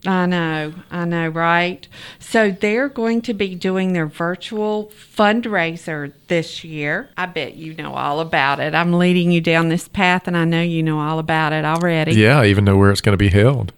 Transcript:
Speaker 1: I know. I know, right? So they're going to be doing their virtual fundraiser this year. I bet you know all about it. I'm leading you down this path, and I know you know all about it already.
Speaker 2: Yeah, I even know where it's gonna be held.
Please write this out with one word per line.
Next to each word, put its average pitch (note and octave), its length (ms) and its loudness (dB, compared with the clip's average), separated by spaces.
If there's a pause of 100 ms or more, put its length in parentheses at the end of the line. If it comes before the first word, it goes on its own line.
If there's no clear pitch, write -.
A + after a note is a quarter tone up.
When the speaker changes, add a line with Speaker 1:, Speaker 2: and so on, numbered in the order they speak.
Speaker 1:
I F#3 200 0
know. D#3+ 480 -4 (160)
I F3 160 -6
know, E3+ 240 -2
right? E3+ 580 -2 (300)
So A3 320 2
they're G#3+ 400 -2
going A#3 320 -2
to A#3+ 100 -6
be G3 220 -4
doing F#3 400 -2
their E3 120 0
virtual G#3+ 840 -6 (240)
fundraiser F3 960 -2 (160)
this E3 340 -4
year. D#3+ 540 -6
I F3+ 80 -4
bet E3+ 300 -8
you D#3+ 180 -14
know D3 220 -10
all C#3+ 260 -4
about C#3+ 400 0
it. D3+ 140 -4
I'm E3+ 180 2
leading F3 400 4
you E3+ 80 2
down E3 300 2
this E3+ 180 -4
path, F3+ 400 0
and F3 80 -2
I E3 80 2
know E3 160 0
you E3+ 220 -2
know D#3 180 0
all D#3 180 -4
about D#3+ 360 0
it D#3 100 -2
already. D#3+ 520 0
Speaker 2:
Yeah, A2+ 240 6
I G#2+ 80 6
even G2+ 180 4
know G2 100 6
where G2 140 6
it's G2 100 0
gonna G#2 160 2
be G2+ 140 4
held. G#2+ 480 4